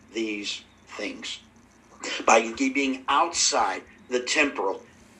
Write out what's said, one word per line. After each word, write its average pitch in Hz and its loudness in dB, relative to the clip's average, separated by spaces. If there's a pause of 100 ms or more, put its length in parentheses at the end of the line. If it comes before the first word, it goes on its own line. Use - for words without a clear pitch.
(140)
these 107 -6 (240)
things, - -10 (840)
by 113 6
being 135 0
outside 135 2 (280)
the 123 0
temporal 123 0 (360)